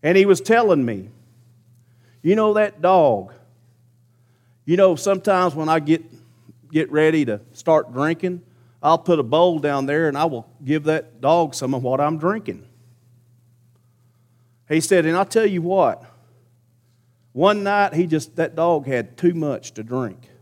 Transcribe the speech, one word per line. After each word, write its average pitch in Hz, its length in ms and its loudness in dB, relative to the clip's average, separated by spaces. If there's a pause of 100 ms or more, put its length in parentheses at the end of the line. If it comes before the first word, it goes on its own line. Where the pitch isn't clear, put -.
And 175 160 2
he 196 80 6
was 196 160 4
telling 208 440 2
me, 101 240 -8 (1120)
"You 180 140 2
know 214 180 2
that 208 280 -2
dog, 143 520 2 (1300)
you 170 120 0
know, 190 180 6
sometimes 185 600 0
when 156 140 -4
I 160 100 2
get, 156 240 0 (680)
get 151 200 -2
ready 156 340 2
to 104 160 -6 (120)
start 156 400 0
drinking, 165 480 -4 (400)
I'll 160 160 2
put 165 220 0
a 135 40 0
bowl 160 360 2
down 139 260 -2
there 151 240 -2
and 135 80 -6
I 156 80 0
will 127 240 -8 (160)
give 147 180 -2
that 156 380 -4
dog 156 340 2
some 135 180 -4
of 127 80 -4
what 131 200 -2
I'm 156 160 -2
drinking." 180 480 -6 (2000)
He 160 140 0
said, 175 240 2
"And 165 100 -2
I 190 80 0
tell 220 220 0
you 185 160 -2
what, 175 420 0 (1300)
one 202 320 0
night 202 300 0
he 175 140 0
just, 156 300 -6
that - 180 -4
dog 160 320 -2
had 120 300 -6
too 175 160 0
much 151 400 -6
to 110 100 -14
drink." 117 460 -8 (120)